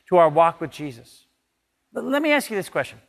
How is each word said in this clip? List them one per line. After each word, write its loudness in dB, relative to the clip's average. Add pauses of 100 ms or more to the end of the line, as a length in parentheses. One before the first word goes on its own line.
(100)
to 4
our 6
walk 2
with -10
Jesus. -16 (680)
But -8
let -2
me 0
ask -2
you -6
this -8
question. -6 (100)